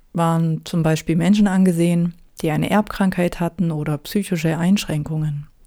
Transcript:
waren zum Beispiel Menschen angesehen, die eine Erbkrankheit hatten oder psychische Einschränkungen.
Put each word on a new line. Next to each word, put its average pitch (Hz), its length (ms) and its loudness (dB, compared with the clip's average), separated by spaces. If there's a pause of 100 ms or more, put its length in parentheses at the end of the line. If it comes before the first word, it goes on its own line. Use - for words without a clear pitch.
(120)
waren 165 540 0
zum 170 160 -2
Beispiel 160 340 0
Menschen 202 320 4
angesehen, 175 640 2 (300)
die 160 80 -2
eine 156 180 0
Erbkrankheit 190 720 0
hatten 170 300 -2
oder 151 260 -4
psychische 160 600 -2
Einschränkungen. 156 880 -2 (200)